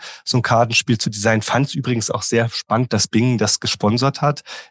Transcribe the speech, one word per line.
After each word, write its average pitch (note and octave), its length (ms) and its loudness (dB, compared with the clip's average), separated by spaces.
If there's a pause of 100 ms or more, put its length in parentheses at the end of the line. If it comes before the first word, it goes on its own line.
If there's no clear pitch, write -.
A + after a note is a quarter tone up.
(260)
so - 100 0
ein A#2 60 2
Kartenspiel A2+ 560 2
zu - 100 -2
designen. G#2+ 320 2
Fand's B2+ 340 0
übrigens B2+ 360 -2
auch A#2 120 -4
sehr A#2 280 0
spannend, - 420 -2
dass G#2+ 160 0
Bing A#2+ 300 2
das G#2+ 220 0
gesponsert B2 600 0
hat. C#3+ 220 -2 (280)